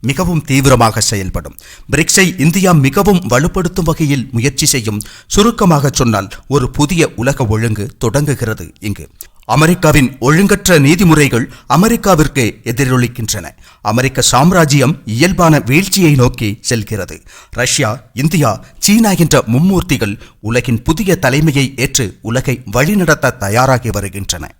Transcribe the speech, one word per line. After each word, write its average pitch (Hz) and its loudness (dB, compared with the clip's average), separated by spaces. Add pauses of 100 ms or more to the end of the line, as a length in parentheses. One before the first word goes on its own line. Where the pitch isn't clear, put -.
மிகவும் 165 -2
தீவிரமாக 127 2
செயல்படும். 95 -6 (320)
பிரிக்ஸை 170 2 (120)
இந்தியா 180 2
மிகவும் 170 2
வலுப்படுத்தும் 165 -2
வகையில் 139 -2
முயற்சி 120 -2
செய்யும். 107 -2 (260)
சுருக்கமாக 190 2
சொன்னால், 107 0 (180)
ஒரு 131 0
புதிய 147 0
உலக 127 -2
ஒழுங்கு 110 -2 (100)
தொடங்குகிறது 113 -4 (120)
இங்கு. 101 -8 (420)
அமெரிக்காவின் 151 2 (120)
ஒழுங்கற்ற 175 2
நீதிமுறைகள் 147 4 (220)
அமெரிக்காவிற்கு 185 2 (200)
எதிரொலிக்கின்றன. 120 -2 (360)
அமெரிக்க 127 -2
சாம்ராஜ்யம் 147 4 (100)
இயல்பான 156 2
வீழ்ச்சியை 160 0
நோக்கி 123 0 (120)
செல்கிறது. 104 -6 (360)
ரஷ்யா, 120 -2 (220)
இந்தியா, 147 0 (280)
சீனா 214 2
என்ற 156 2
மும்மூர்த்திகள் 131 0 (260)
உலகின் 117 -2
புதிய 175 -2
தலைமையை 139 2 (120)
ஏற்று 120 -2 (140)
உலகை 120 -4 (100)
வழிநடத்த 151 0
தயாராகி 117 0
வருகின்றன. 98 -6 (140)